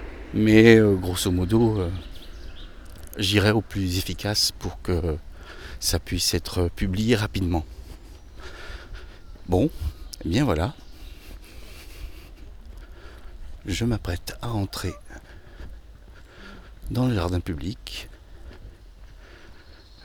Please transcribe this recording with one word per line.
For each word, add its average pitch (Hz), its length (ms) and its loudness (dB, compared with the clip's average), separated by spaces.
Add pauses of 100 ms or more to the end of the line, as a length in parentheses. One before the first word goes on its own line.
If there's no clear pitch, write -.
(340)
Mais, 110 420 12
euh, 107 180 8
grosso 90 360 0
modo, 107 480 4
euh, 87 120 0 (1300)
j'irai 101 360 6
au 110 100 6
plus 92 360 0
efficace 101 520 0
pour - 320 -8
que 82 340 2 (600)
ça - 220 0
puisse - 340 0
être 87 340 0
publié 104 460 2
rapidement. 92 500 0 (1800)
Bon, 95 220 4 (540)
eh - 40 -2
bien 113 160 4
voilà. 95 300 2 (3000)
Je 104 200 -2
m'apprête 101 560 -2
à 123 60 -6
entrer 104 440 -2 (2000)
dans 123 160 2
le 127 80 2
jardin 90 260 2
public. - 680 -6 (1900)